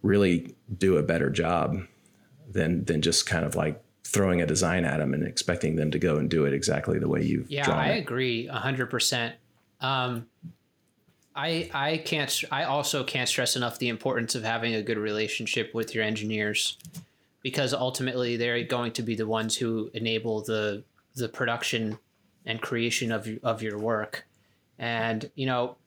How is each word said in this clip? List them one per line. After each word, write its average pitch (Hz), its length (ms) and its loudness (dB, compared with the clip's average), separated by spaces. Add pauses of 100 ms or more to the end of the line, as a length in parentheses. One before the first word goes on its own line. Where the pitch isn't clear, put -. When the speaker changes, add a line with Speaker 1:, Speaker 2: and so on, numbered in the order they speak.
Speaker 1:
really 98 520 4 (220)
do 95 200 6
a 73 60 4
better 82 280 4
job 82 500 2 (680)
than, 87 360 2
than 78 160 2
just 82 240 2
kind 85 180 0
of, 76 120 -2
like, 78 260 0 (240)
throwing 95 340 4
a 85 60 4
design 85 400 2
at 76 160 0
'em 67 140 0
and 76 120 -2
expecting - 480 0
them 78 160 2
to 76 80 0
go 85 180 2
and 73 120 0
do 80 160 4
it 69 80 2
exactly 76 460 0
the 76 100 0
way 76 140 2
you've 76 280 0
Speaker 2:
Yeah, 143 140 -2
Speaker 1:
drawn - 140 2
Speaker 2:
I 131 140 2
Speaker 1:
it. 233 60 0
Speaker 2:
agree 127 480 -2
a 135 60 -10
hundred 127 360 -2
percent. 117 460 0 (460)
Um, 127 460 -2 (1080)
I, 156 380 -2
I 147 240 0
can't 156 320 -2
s-, - 220 0
I 135 120 0
also 139 400 0
can't 127 260 0
stress - 260 2
enough 120 240 -2
the 123 100 0
importance 117 460 -2
of 113 80 -4
having 113 320 0
a 107 60 0
good 110 160 0
relationship 107 760 -2
with 113 200 -4
your 113 100 0
engineers, 107 720 0 (680)
because 135 300 0
ultimately 127 640 0
they're 120 260 0
going 120 300 -2
to 120 100 -4
be 113 120 -2
the 110 120 -2
ones 110 300 0
who 113 360 -2
enable 113 480 -2
the, 107 420 -2 (320)
the 120 140 -4
production 117 680 -2 (460)
and 113 160 -6
creation 117 500 0
of 110 160 -2
y-, 110 160 -6
of 113 180 0
your 107 160 -4
work. 107 480 -4 (540)
And, 113 560 -2
you 131 100 -2
know 123 420 0